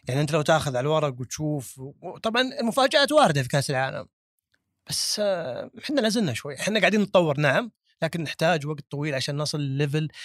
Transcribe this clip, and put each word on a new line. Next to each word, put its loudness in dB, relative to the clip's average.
يعني -2
أنت -2
لو 2
تاخذ 2
على -2
الورق 0
وتشوف، -8
و-، -16
طبعًا 0
المفاجآت 2
واردة 6
في -6
كأس 0
العالم، -4
بس، -4
آه، -4
إحنا 0
لازلنا 0
شوي، -8
إحنا 0
قاعدين 4
نتطور، 4
نعم، 2
لكن -2
نحتاج 0
وقت -8
طويل -4
عشان -4
نصل -4
للليفل 0